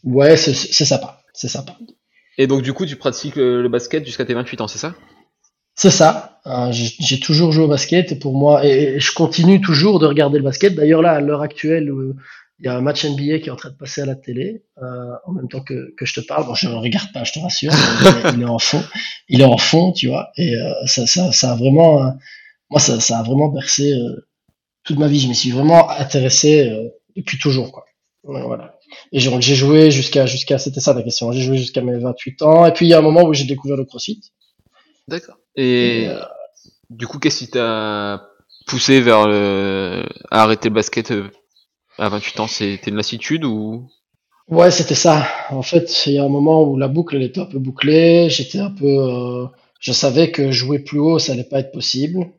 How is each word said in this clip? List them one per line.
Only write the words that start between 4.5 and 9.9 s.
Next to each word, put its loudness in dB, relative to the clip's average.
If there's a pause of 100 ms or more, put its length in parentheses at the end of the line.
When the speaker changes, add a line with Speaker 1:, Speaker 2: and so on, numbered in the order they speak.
Speaker 2:
ans, -6
c'est -12
ça ? -10 (800)
Speaker 1:
C'est 4
ça. 2
Euh, -4
j'ai, -4
j'ai -2
toujours 2
joué 4
au 2
basket 0
et -6
pour -6
moi, 4
et, 2
et -4
je -2
continue 4
toujours 2